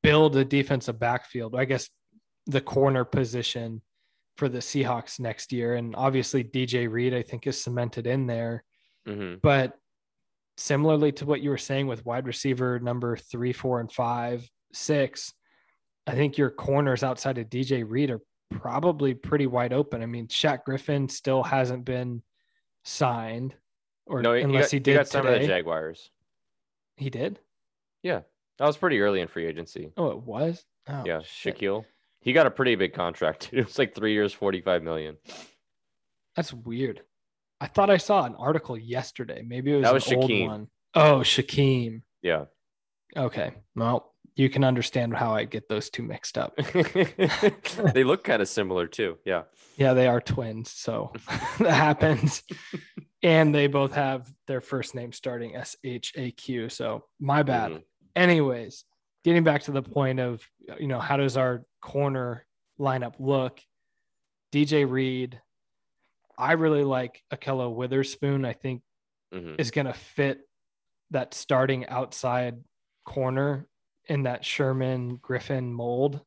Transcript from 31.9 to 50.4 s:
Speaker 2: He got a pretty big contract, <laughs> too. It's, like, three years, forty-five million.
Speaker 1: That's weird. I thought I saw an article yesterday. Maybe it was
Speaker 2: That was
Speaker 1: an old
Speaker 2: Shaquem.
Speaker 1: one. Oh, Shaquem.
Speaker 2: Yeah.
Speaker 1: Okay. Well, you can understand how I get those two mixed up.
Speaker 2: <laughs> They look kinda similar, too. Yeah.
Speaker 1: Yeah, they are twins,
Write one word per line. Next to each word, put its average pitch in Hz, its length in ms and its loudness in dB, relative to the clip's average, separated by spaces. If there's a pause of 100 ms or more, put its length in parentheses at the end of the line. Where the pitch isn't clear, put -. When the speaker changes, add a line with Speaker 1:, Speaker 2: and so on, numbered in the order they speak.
Speaker 2:
He 131 140 -2
got 156 120 8
a 127 40 4
pretty 127 240 2
big 92 180 0
contract, 85 500 -2
<laughs> - 80 -14
too. 123 80 0
It's, 113 200 -2
like, 131 160 0
three 107 180 -2
years, 104 220 2
forty-five 92 480 0
million. 78 340 -6 (1200)
Speaker 1:
That's 165 160 -4
weird. 117 500 -6 (580)
I - 60 -8
thought 202 240 4
I 190 60 8
saw 185 280 2
an 117 120 -6
article 143 400 -2
yesterday. 117 680 -8
Maybe 127 260 -2
it 143 40 4
was 135 80 4
Speaker 2:
That 123 100 8
was 131 160 2
Speaker 1:
an 127 60 4
old 127 140 4
Speaker 2:
Shaquem. 98 160 2
Speaker 1:
one. 107 220 -8 (260)
Oh, 151 260 8
Shaquem. 127 840 2 (200)
Speaker 2:
Yeah. 80 220 0 (720)
Speaker 1:
Okay. 120 360 -4 (220)
Well, 117 380 -2 (240)
you 135 120 4
can 139 160 2
understand 120 500 0
how 113 200 0
I 107 100 0
get 110 240 -10
those 107 220 -4
two - 120 -10
mixed 107 360 -8
up. - 180 -6
Speaker 2:
<laughs> 180 1400 2
They 131 100 6
look 156 200 2
kinda 104 220 2
similar, 92 400 -2
too. 85 380 -4
Yeah. 90 180 0 (340)
Speaker 1:
Yeah, 131 180 4
they 127 120 6
are 120 140 4
twins, 113 500 -6